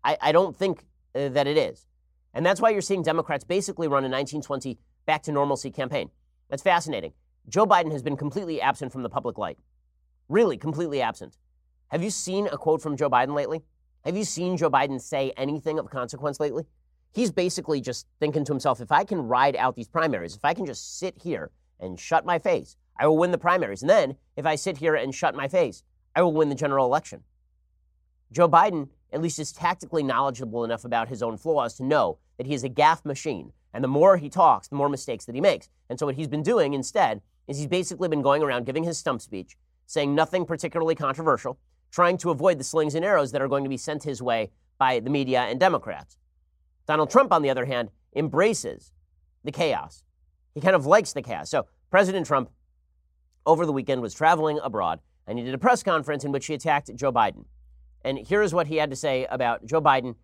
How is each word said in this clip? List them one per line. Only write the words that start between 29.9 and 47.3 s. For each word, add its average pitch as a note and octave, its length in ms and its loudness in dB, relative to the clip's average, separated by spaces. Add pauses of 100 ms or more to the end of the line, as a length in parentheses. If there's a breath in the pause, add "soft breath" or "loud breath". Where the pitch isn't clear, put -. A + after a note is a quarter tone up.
knowledgeable B2 580 -2
enough A2+ 220 -4
about A#2 240 -2
his B2 120 -10
own A2+ 160 -4
flaws C#3+ 380 -2
to C3 100 -10
know C3 340 2 (200)
that B2 80 -8
he C#3+ 80 -4
is B2+ 80 -4
a C3+ 60 -4
gaffe D3 360 4
machine. C3+ 480 -8 (220)
And A#2 80 -4
the C#3+ 60 0
more E3+ 300 8
he C#3+ 100 -6
talks, C#3 400 4
the C#3+ 80 -8
more C#3+ 120 0
mistakes C3+ 360 -6
that A#2+ 100 -12
he C3 60 -4
makes. F3 280 2 (200)
And B2+ 100 -10
so D3+ 80 -2
what C#3 80 -4
he's D3 140 -6
been D3+ 160 -4
doing E3 300 2
instead C3 480 0 (260)
is C#3 100 -8
he's D3+ 80 -6
basically F3+ 400 -4
been D#3 160 0
going C#3 180 4
around B2 260 0
giving D#3+ 180 -2
his E3 140 -4
stump C3 220 -4
speech, - 360 -14 (300)
saying C#3+ 280 0
nothing D#3+ 320 2
particularly E3 480 -2
controversial, C3+ 640 -2 (320)
trying F3 280 2
to F3 120 -2
avoid D#3 300 2
the C3+ 40 -8
slings D3+ 300 0
and E3 100 -2
arrows D#3 280 2
that C3 100 0
are C3+ 60 -2
going C#3 160 0
to C3+ 40 -6
be C3+ 80 -6
sent D3+ 280 -8
his B2+ 180 -6
way A2+ 300 -2 (260)
by C3 220 2
the A#2 100 -6
media C3 300 2
and B2 180 -4
Democrats. B2 580 -2 (720)
Donald D3+ 240 0
Trump, B3 220 6